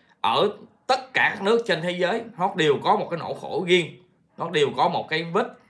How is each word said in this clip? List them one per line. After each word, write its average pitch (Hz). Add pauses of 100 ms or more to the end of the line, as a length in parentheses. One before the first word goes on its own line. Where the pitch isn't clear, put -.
(220)
ở 135 (380)
tất -
cả 135
các 208
nước 226
trên 165
thế 175
giới 180 (160)
nó 175
đều 147
có 185
một 170
cái 170
nỗi 135
khổ 143
riêng, 170 (400)
nó 170
đều 147
có 165
một -
cái 160
vết 185 (220)